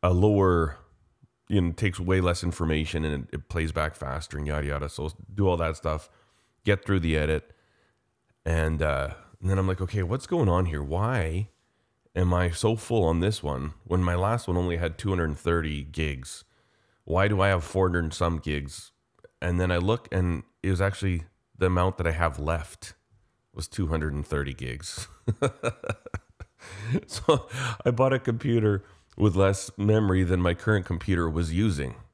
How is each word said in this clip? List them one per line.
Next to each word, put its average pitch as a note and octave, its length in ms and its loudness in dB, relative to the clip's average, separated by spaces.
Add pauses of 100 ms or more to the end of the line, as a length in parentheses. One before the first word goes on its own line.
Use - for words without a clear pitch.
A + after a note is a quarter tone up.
a F2+ 100 6
lower, F2+ 640 4 (720)
you G2+ 100 4
know, F2 120 2
takes F#2 280 -2
way F#2 220 2
less F2 220 0
information, D#2+ 600 0
and D2 200 -2
it, - 100 -14
it - 160 -10
plays D#2+ 220 -2
back D#2 240 -4
faster D2 420 -8
and D2 100 -4
yada, D2 200 -2
yada. C#2+ 200 -4
So D2 220 -6 (240)
do G2 140 2
all F2 100 2
that D#2+ 180 0
stuff, D#2 320 -4 (560)
get G2+ 220 0
through G2 140 2
the D#2+ 180 0
edit. D2+ 340 0 (920)
And, D#2+ 380 0
uh, C#2 320 -2 (260)
and F#2 80 -2
then F#2+ 80 2
I'm F#2+ 100 2
like, F#2 140 -2
"Okay, F#2+ 220 -4
what's - 240 -4
going E3 200 2
on F2+ 200 4
here? D2+ 160 -4
Why F#2 680 -2 (680)
am F2+ 180 2
I F2 180 2
so A2 240 2
full A2 300 0
on E2 140 2
this G#2 220 0
one C#2+ 320 -6 (100)
when F2+ 200 0
my F2 120 2
last G#2 320 0
one F2+ 100 0
only F2 200 0
had E2 220 -4
two G2+ 100 -4
hundred E2 280 0
thirty D#2 460 -2
gigs? D2 600 -6 (640)
Why F#2 220 2
do G2+ 140 2
I G2 60 4
have F#2 160 2
four F#2+ 240 2
hundred F2 160 2
and D#2+ 100 -4
some E2+ 240 0
gigs?" D2 540 -6 (500)
And F2 180 0
then F2+ 120 2
I F2 60 2
look, F#2+ 340 0
and F2 320 0 (180)
it F#2+ 80 -2
was F#2 120 0
actually F#2+ 420 -2 (340)
the F#2 80 0
amount F2+ 320 2
that E2+ 80 -4
I E2 60 2
have D#2+ 260 0
left D2+ 560 -4 (600)
was - 140 -8
two F#2 200 -4
hundred D#2 260 -2
and C#2+ 140 -4
thirty C#2 260 -4
gigs. B1 540 -10 (340)
<laughs> C#3 60 0 (1600)
So - 400 0 (380)
I B2 60 4
bought C3 220 2
a C3 60 0
computer A2+ 640 0 (320)
with G2+ 200 4
less G2 420 2
memory G2+ 460 4
than F2+ 180 2
my F2 120 4
current G2 320 0
computer E2+ 440 0
was D#2+ 240 -2
using. D2+ 420 0 (180)